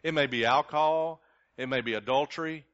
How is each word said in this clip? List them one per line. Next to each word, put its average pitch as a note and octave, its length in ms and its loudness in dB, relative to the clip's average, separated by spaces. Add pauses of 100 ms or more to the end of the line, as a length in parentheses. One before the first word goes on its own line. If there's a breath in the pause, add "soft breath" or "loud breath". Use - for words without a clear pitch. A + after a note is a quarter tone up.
It D#3+ 120 -4
may C#3+ 120 4
be A#2+ 200 0
alcohol. D#3 760 2 (340 soft breath)
It B2+ 120 -8
may C3 120 0
be A#2 140 -4
adultery. C#3+ 800 -4